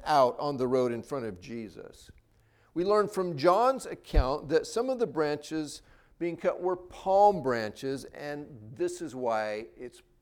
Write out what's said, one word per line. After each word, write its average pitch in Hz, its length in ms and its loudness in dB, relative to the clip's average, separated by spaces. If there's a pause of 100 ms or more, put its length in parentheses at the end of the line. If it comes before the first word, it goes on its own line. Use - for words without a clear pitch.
out 135 360 4
on 147 180 -2
the 127 100 0
road 127 240 2
in 117 100 -4
front 131 240 -8
of 95 160 -10
Jesus. 107 680 -14 (640)
We 175 100 0
learn 208 220 4
from 185 300 -4
John's 214 500 4
account 147 600 0
that 160 180 2
some 240 200 -2
of 262 120 -2
the 233 80 0
branches 151 720 -4 (380)
being 170 180 -4
cut - 240 -2
were 180 140 0
palm 190 680 2
branches, 123 640 -2
and 147 680 -12
this 175 260 -4
is 139 140 -10
why 110 600 -2
it's - 280 -16 (180)